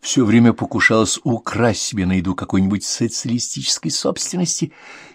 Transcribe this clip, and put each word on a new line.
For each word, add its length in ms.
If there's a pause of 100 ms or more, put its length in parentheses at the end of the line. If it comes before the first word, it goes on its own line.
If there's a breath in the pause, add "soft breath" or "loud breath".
все 240
время 280
покушалось 720
украсть 600
себе 240
на 80
еду 200
какой-нибудь 480
социалистической 1080
собственности 800 (420 loud breath)